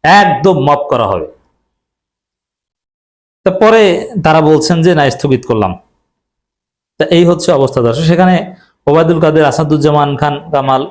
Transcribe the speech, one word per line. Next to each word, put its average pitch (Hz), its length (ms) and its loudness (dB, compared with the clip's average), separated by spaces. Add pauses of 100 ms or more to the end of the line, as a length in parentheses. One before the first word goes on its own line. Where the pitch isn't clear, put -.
একদম 180 560 2
মপ 143 300 -2
করা 117 180 -2
হবে। 87 200 -6 (2250)
তারপরে 208 640 2 (140)
তারা 156 180 2
বলছেন 156 400 0
যে, 175 140 2
"না, 143 140 2
স্থগিত 127 360 -4
করলাম।" 101 300 -2 (1200)
তা 151 80 -2
এই 170 200 2
হচ্ছে 170 260 0
অবস্থা 135 300 0
দর্শক। 117 220 -2
সেখানে 175 520 0 (320)
ওবায়দুল 165 340 2
কাদের, 156 240 2
আসাদুজ্জামান 147 720 0
খান 147 340 -6
কামাল 135 400 -2